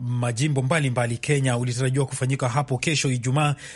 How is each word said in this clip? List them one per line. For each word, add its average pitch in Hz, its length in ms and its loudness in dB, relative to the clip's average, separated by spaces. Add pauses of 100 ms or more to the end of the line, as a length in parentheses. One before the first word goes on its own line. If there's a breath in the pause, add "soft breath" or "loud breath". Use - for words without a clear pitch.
majimbo 123 600 0
mbalimbali 127 560 0
Kenya 135 400 2
ulitarajiwa 127 480 0
kufanyika 131 440 -2
hapo 131 280 0
kesho 147 340 0
Ijumaa, 131 440 2 (200 loud breath)